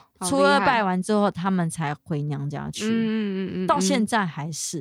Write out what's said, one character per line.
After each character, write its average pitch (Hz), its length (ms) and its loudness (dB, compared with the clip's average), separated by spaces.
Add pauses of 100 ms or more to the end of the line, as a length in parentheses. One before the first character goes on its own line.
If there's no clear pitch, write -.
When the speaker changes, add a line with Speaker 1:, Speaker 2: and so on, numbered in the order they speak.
(200)
Speaker 1:
厉 185 60 -6
害。 180 40 -2
Speaker 2:
初 277 100 2
二 277 200 6
拜 240 240 4
完 185 180 0
之 214 120 0
后， 208 180 4
他 180 180 -2
们 180 200 2
才 147 260 -4
回 147 280 -4
娘 143 260 -4
家 143 200 -6
去。 175 180 -8
Speaker 1:
嗯， 220 40 2
嗯， - 0 -
嗯， 208 720 -2
嗯， - 0 -
嗯。 180 40 -2
Speaker 2:
到 - 120 2
现 214 260 2
在 208 200 0
还 151 260 -6
是 - 300 -8